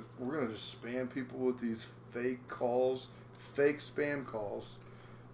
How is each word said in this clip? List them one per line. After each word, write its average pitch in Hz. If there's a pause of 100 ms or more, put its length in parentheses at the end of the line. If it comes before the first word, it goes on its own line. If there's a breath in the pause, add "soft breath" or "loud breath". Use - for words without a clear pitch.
(180)
we're 127
gonna 123
just -
spam 123
people 127
with 127
these 113 (260)
fake 123
calls, 127 (300 loud breath)
fake 147
spam 143
calls." 110 (560 loud breath)